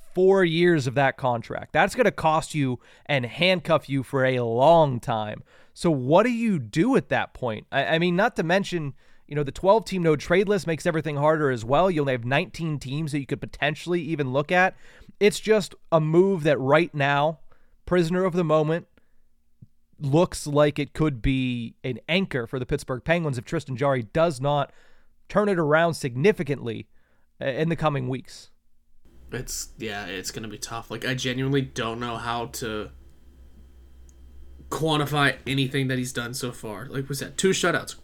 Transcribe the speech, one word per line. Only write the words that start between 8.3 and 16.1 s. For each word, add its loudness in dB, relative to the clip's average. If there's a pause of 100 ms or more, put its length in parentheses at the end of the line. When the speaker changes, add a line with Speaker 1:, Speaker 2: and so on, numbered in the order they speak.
Speaker 1:
to 0
mention -2 (340)
you -8
know, -2
the -8
twelve-team 2
no-trade 2
list 0
makes -4
everything -2
harder 2
as -4
well. 2
You 0
only 0
have -4
nineteen -2
teams -6
that -2
you -8
could -4
potentially -4
even -4
look -2
at. 2 (440)
It's 2
just 0 (160)
a 4
move 4